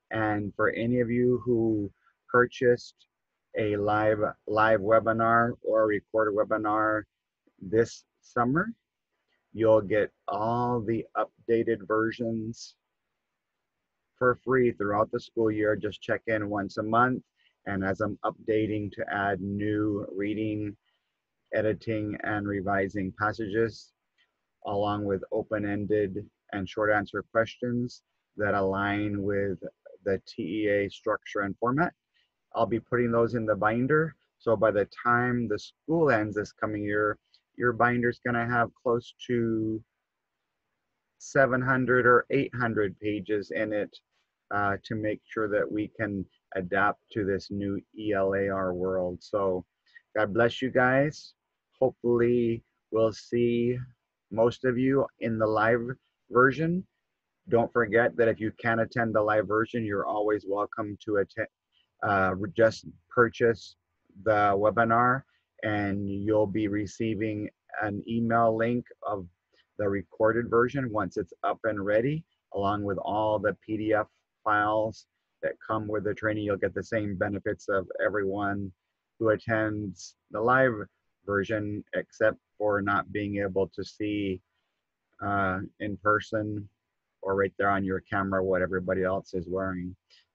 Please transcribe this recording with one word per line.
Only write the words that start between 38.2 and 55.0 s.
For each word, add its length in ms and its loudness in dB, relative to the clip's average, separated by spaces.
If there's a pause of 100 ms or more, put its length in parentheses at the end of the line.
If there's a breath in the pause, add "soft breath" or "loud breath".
gonna 220 -2
have 220 0 (120)
close 320 -2 (140)
to 560 -2 (1300)
seven 440 2
hundred 440 2
or 240 8
eight 260 0
hundred 460 -2
pages 500 -4
in 220 -2
it, 240 -4 (540)
uh, 340 0
to 100 -6
make 300 -2
sure 240 -4
that 200 0
we 300 -4
can 260 -4 (300)
adapt 460 0 (100)
to 140 -2
this 260 -2
new 300 -4 (160)
E 160 -2
L 200 0
A 140 0
R 260 -2
world. 480 -2
So 440 -2 (500 loud breath)
God 180 0
bless 280 2
you 80 -2
guys. 640 2 (480)
Hopefully 840 2 (280)
we'll 200 2
see 640 0 (540)
most 320 2
of 140 2
you 280 2 (140)